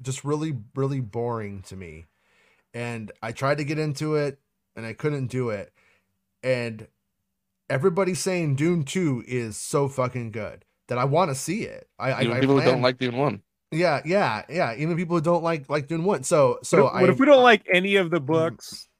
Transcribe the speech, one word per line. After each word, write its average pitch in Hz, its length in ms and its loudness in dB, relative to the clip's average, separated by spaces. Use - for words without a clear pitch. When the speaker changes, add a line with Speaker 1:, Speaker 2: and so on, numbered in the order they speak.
Speaker 1:
just 131 240 -8
really, 151 320 -4
really 135 240 -2
boring 113 600 -6
to 95 140 -18
me. 82 300 -16
And 120 380 -10
I 113 100 -6
tried 139 260 0
to 151 60 -4
get 151 140 -4
into 156 360 -2
it, 143 240 -2
and 113 100 -10
I 113 80 -10
couldn't 147 320 -4
do 120 240 -4
it. 101 220 -8
And 120 440 -2
everybody's 180 520 0
saying 175 360 -2
Dune 160 280 0
two 143 420 -2
is 117 320 -6
so 143 300 -2
fucking 123 420 -4
good 104 340 -12
that 120 100 -4
I 123 60 0
wanna 147 300 2
see 165 300 -6
it. - 240 -14
I, 131 140 -2
I, 127 100 -2
Speaker 2:
Even 120 140 0
Speaker 1:
I 127 40 0
Speaker 2:
people 135 160 4
who 131 60 4
don't 127 120 4
Speaker 1:
plan 123 80 -2
Speaker 2:
like 127 160 2
Dune 123 180 -4
one. 127 260 -2
Speaker 1:
Yeah, 156 340 0
yeah, 151 440 0
yeah. 143 280 -2
Even 156 200 -2
people 170 200 -2
who 165 60 0
don't 170 200 2
like, 165 280 -4
like 143 180 -2
Dune 165 160 -2
one. 170 200 0
So, 135 380 4
so - 220 6
Speaker 3:
What - 40 4
if, - 120 -2
what 180 100 6
Speaker 1:
I - 20 8
Speaker 3:
if 127 80 0
we 269 60 4
don't 277 160 10
like 240 300 6
any 190 240 4
of 180 140 2
the 170 100 0
Speaker 1:
Mm. 135 60 -8
Speaker 3:
books 160 640 -4